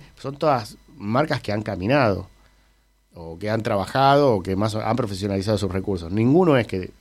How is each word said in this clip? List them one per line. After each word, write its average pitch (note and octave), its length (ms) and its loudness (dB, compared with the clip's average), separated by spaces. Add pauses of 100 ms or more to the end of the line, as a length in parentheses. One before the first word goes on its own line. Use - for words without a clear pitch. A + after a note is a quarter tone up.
(200)
son C#3 180 -10
todas B2+ 400 0 (200)
marcas C3 440 -2
que - 100 -6
han G#2+ 100 -2
caminado, G#2 680 0 (840)
o E2 240 -16
que G2+ 140 -8
han A2+ 100 -2
trabajado, C3 760 2
o F#2+ 60 0
que F#2+ 140 -2
más G#2+ 180 0
o, G#2+ 100 -4
han A2+ 120 0
profesionalizado G2+ 640 -2
sus F#2+ 120 -2
recursos. F2+ 400 -4
Ninguno C3+ 460 4
es A2+ 80 2
que F#2 240 -6 (120)